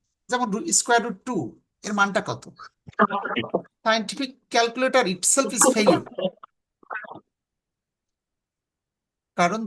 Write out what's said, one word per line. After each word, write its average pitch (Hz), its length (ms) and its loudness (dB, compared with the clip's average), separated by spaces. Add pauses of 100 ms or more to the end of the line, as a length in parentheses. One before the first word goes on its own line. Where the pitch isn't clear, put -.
(300)
যেমন 247 240 0
রু-, - 260 -4
স্কয়ার 233 260 4
রুট 240 120 -6 (100)
টু, 240 100 -4 (480)
এর 208 140 -6
মানটা 202 300 2
কত? 123 140 -6 (1400)
Scientific 226 480 -2 (220)
calculator 247 600 2
itself - 440 0
is 196 60 4 (120)
failure। - 300 4 (3250)
কারণ 180 280 2